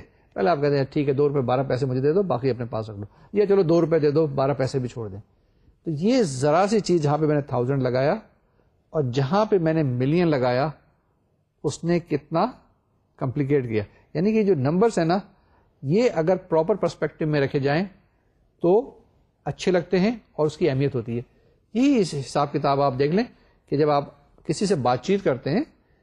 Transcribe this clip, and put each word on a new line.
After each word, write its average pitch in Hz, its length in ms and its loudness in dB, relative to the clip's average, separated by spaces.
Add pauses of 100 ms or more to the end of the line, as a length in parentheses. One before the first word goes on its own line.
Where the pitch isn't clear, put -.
(340)
پہلے 190 160 0
آپ 160 120 2
کہتے 143 160 2
ہیں، 135 120 0
"ٹھیک 143 180 -2
ہے، 143 60 0
دو 143 160 2
روپے 143 120 0
بارہ 127 220 0
پیسے 135 220 -2
مجھے 127 160 -2
دے 147 120 2
دو، 202 100 2
باقی 131 260 -2
اپنے 117 160 -4
پاس 110 240 -8
رکھ 101 100 -14
لو، 104 60 -10 (280)
یا 202 120 2
چلو 196 180 4
دو 165 180 4
روپے 165 180 2
دے 147 120 2
دو، 156 160 2
بارہ 135 260 0
پیسے 135 260 -2
بھی 123 100 -6
چھوڑ 113 200 -10
دیں۔" 101 100 -14 (680)
تو 170 60 -4
یہ 214 320 2
ذرا 147 460 2
سی 214 100 2
چیز، 180 220 0
جہاں 147 160 0
پہ 156 80 0
میں 151 100 2
نے 143 60 0
تھاؤزینڈ 127 420 -2
لگایا 131 280 0 (760)
اور 156 140 -2
جہاں 139 420 0
پہ 214 120 0
میں 160 160 0
نے 160 100 0
ملین 139 440 0
لگایا، 127 420 0 (960)
اس 147 200 -6
نے 170 160 0
کتنا 160 460 -2 (720)
کمپلیکیٹ 135 500 -2
کیا۔ 107 160 -2 (300)
یعنی 190 200 0
کہ 220 100 2
جو 190 120 4
نمبرز 175 420 2
ہیں 170 80 2
نا، 185 140 0 (640)
یہ 202 340 2
اگر 165 200 2
پراپر 180 400 0
پرسپیکٹو 160 500 -4
میں 147 160 0
رکھے 139 180 0
جائیں 143 260 0 (760)
تو 202 380 0 (460)
اچھے - 260 -2
لگتے 180 280 0
ہیں 208 120 2 (200)
اور 151 140 -2
اس 151 120 -4
کی 170 120 2
اہمیت 135 260 -2
ہوتی 117 240 -4
ہے۔ - 20 -8 (520)
یہی 254 260 2
اس 165 140 -2
حساب 143 400 -2
کتاب 139 280 2
آپ 139 180 2
دیکھ 147 160 2
لیں 226 80 2 (460)
کہ 143 80 -2
جب 151 120 2
آپ 143 280 -2 (280)
کسی 175 200 -2
سے 185 100 0
بات 127 280 0
چیت 196 200 0
کرتے 135 260 -2
ہیں، 196 120 0 (420)